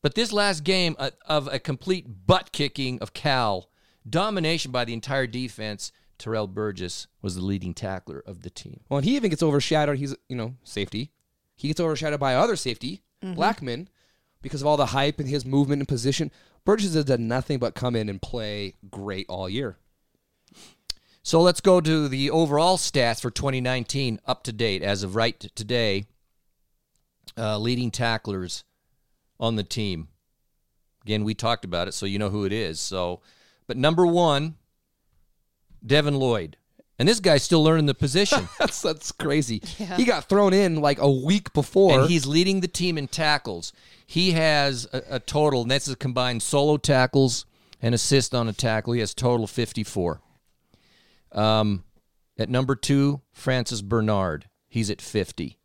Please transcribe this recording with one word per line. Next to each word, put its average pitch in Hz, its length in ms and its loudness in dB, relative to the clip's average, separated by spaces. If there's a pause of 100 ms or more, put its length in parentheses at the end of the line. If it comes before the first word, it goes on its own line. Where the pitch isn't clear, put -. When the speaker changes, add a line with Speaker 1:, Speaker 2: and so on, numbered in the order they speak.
Speaker 1:
But - 120 -2
this 220 180 -2
last 202 300 0
game, 175 360 0
uh, 131 120 -4 (160)
of 147 260 -2
a 135 60 -4
complete 131 680 -6
butt 185 260 2
kicking 131 480 -4
of - 120 -10
Cal, 117 580 -2 (380)
domination 165 640 -2
by 123 140 -2
the 117 80 -6
entire 131 340 -4
defense, 110 640 -8 (280)
Terrell 110 280 -4
Burgess 95 600 -8 (160)
was 98 120 -6
the 92 80 -6
leading 92 320 -4
tackler 95 520 -10
of 90 160 -16
the 90 80 -12
team. - 380 -18
Speaker 2:
Well, 139 100 -2
and 135 60 0
he 247 120 2
even 226 140 0
gets 156 120 -2
overshadowed. 147 560 2
He's, 139 160 -6 (140)
you 127 80 -8
know, 117 260 -8
safety. 104 480 -6 (460)
He 143 120 -8
gets 156 120 -4
overshadowed 156 400 -2
by 135 140 2
other 202 220 2
safety, 131 460 -8 (200)
Speaker 3:
Mm-hmm. 185 120 -8
Speaker 2:
Blackman, 165 540 -2 (540)
because 135 180 -8
of 139 60 -2
all 151 100 4
the 139 100 2
hype 139 320 0
and 143 100 -4
his 135 180 -4
movement 139 340 2
and 139 80 -4
position. 135 420 -2 (340)
Burgess 202 300 2
has 156 120 2
done 120 220 2
nothing 127 300 -2
but 117 160 -2
come 123 220 -2
in 107 120 -2
and 98 120 -8
play 104 540 -8 (160)
great 98 380 -8
all 92 200 -6
year. 110 300 -6 (1500)
Speaker 1:
So 165 160 4
let's 175 220 4
go 185 180 8
to 156 280 0
the 135 220 0
overall 160 460 4
stats 117 440 0
for 120 120 -6
twenty 131 280 -2
nineteen, 127 680 -2
up - 180 -4
to 123 80 -8
date 104 300 -2
as 98 200 -2
of 95 140 -4
right 113 240 0
t-, - 160 -16
today. 107 480 -2 (1300)
Uh, 107 220 -2
leading 120 320 -2
tacklers 110 720 -4 (800)
on 113 160 0
the 104 80 -2
team. 92 440 -6 (920)
Again, 107 220 -2
we 107 100 -2
talked 117 300 -2
about 87 240 -4
it, - 60 -10
so - 120 -6
you 98 120 -2
know 104 120 0
who 101 140 -2
it 95 80 -2
is. 90 280 -4
So, 90 400 -4 (460)
but 127 100 -6
number 160 300 4
one, 160 480 2 (1300)
Devin 147 300 2
Lloyd. 117 420 0 (420)
And 127 80 2
this 214 140 4
guy's 160 220 4
still 160 200 4
learning 156 220 6
the 139 100 2
position. 151 600 0
Speaker 2:
<laughs> - 40 -20
That's, - 220 -2
that's 160 320 -4
crazy. 139 480 -2 (160)
Speaker 3:
Yeah. 190 220 -6
Speaker 2:
He 240 80 4
got 180 240 0
thrown 196 240 6
in, 190 260 4
like, 143 180 2
a 143 120 6
week 143 420 0
before. 151 480 6
Speaker 1:
And 131 100 6
he's 160 140 2
leading 185 360 2
the 180 80 -2
team 175 280 -2
in 139 100 -4
tackles. 139 680 -2 (320)
He 180 240 2
has 143 640 2
a, 131 80 -4 (140)
a 120 40 -4
total, 147 400 2
and 117 100 -2
that's 139 180 0
a 131 80 -6
combined 123 460 -2
solo 147 360 2
tackles 131 680 4 (380)
and 120 120 2
assist 127 400 2
on 117 140 0
a 107 60 -4
tackle. 113 400 0
He 120 60 0
has 104 120 -2
total 120 340 0
fifty-four. 101 760 -4 (1120)
Um, 107 520 2 (540)
at 110 100 -2
number 131 260 0
two, 139 460 2 (120)
Francis 123 500 -2
Bernard. 98 640 0 (200)
He's 110 220 -2
at - 120 -6
fifty. - 640 -4